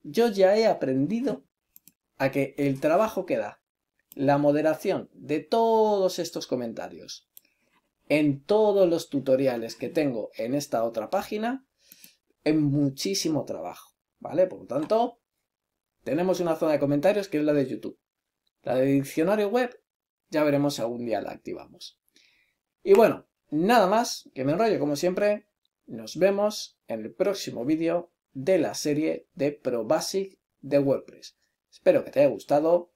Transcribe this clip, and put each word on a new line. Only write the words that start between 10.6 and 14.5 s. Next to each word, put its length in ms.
otra 260
página 560
es 120
muchísimo 880
trabajo, 500
¿vale? 280
Por 120